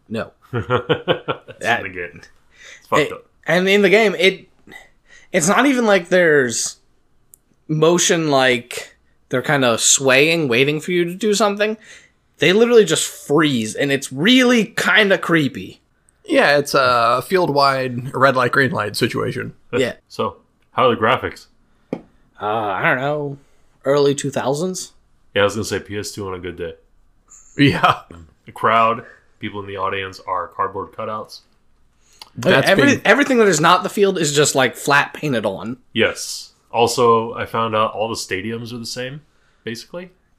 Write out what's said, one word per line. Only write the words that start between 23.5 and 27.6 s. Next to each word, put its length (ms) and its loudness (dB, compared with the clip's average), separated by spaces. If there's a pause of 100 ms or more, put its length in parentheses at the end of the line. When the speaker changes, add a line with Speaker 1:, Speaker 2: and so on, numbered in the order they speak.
Speaker 1:
Early 300 2
two 160 -6
thousands? 640 -6 (400)
Speaker 2:
Yeah, 80 0
I 40 4
was 100 -2
gonna 100 -6
say 140 -4
P 180 -12
S 140 -10
two 160 -10
on 60 -10
a 60 -10
good 180 -12
day. 180 -10 (800)
Speaker 3:
Yeah. 440 2 (440)